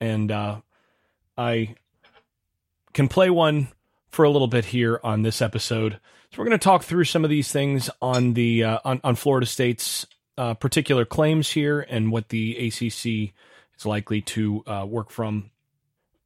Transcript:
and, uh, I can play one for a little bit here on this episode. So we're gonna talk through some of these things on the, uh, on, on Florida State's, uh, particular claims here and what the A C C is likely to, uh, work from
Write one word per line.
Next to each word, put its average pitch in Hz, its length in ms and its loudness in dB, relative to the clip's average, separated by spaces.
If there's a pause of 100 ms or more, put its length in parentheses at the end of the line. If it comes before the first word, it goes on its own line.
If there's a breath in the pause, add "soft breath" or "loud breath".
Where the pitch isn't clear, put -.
and, 107 300 0
uh, 104 300 -4 (760)
I 117 380 -2 (1160 soft breath)
can 139 160 2
play 185 200 4
one 151 380 2 (440)
for 160 140 4
a 147 60 6
little 143 160 2
bit 117 200 0
here 117 360 0
on 107 200 0
this 110 200 0
episode. 110 560 -2 (320 soft breath)
So - 80 -16
we're 247 60 -4
gonna 226 140 2
talk 190 260 4
through 175 180 0
some 160 220 2
of 151 60 2
these 147 200 0
things 139 400 0 (100)
on 123 340 2
the, 117 280 2
uh, 110 220 0
on, 131 180 -2
on 123 140 2
Florida 131 280 2
State's, - 640 -4 (320)
uh, 117 160 -2
particular 131 500 0
claims 156 460 0
here 147 300 0
and 110 320 -2
what 113 160 -4
the 113 280 -4
A 117 140 -2
C 117 180 -4
C 110 440 -4 (440 soft breath)
is - 100 -10
likely 107 340 -2
to, 107 480 -4
uh, 98 200 -6
work 110 220 -6
from 107 400 -6 (760)